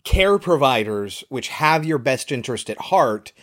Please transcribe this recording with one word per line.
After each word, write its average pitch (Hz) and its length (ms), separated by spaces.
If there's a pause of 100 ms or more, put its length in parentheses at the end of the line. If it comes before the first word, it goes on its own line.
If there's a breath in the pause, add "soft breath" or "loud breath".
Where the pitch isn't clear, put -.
care 196 340
providers, 113 920
which 127 200
have 156 360
your 160 140
best 131 340
interest 120 380
at 104 100
heart, 127 520 (100 soft breath)